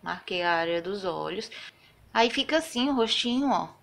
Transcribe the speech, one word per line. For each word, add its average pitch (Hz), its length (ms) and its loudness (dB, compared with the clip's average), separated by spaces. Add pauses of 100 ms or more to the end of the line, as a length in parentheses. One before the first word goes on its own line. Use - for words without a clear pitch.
Marquei 180 400 -4
a 175 120 4
área 170 260 2
dos 190 240 -6
olhos. 165 460 -4 (640)
Aí 233 180 4
fica 277 260 0
assim 285 320 0
o 285 60 2
rostinho, 247 560 2
ó. 170 180 0 (140)